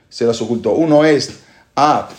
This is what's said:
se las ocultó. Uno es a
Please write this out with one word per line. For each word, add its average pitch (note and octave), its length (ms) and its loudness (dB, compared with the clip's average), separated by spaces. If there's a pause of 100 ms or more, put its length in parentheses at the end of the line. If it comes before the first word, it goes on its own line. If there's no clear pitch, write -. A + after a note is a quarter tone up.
(100)
se - 160 -4
las A#2 160 -2
ocultó. A2+ 300 -2
Uno D3+ 320 2
es D3 360 0 (340)
a C3+ 440 0